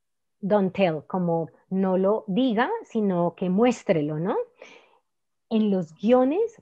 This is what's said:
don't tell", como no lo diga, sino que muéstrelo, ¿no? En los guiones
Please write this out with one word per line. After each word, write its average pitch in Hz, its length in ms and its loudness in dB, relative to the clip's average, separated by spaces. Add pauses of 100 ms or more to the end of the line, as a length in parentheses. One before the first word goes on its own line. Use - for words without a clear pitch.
(400)
don't 196 340 0
tell", 165 320 0
como 170 420 -2 (220)
no 190 280 0
lo 196 300 0
diga, 240 420 0 (140)
sino 175 520 0
que 185 140 -4
muéstrelo, 175 680 0
¿no? 202 180 -4 (1120)
En 214 220 0
los 185 240 -4
guiones 262 680 0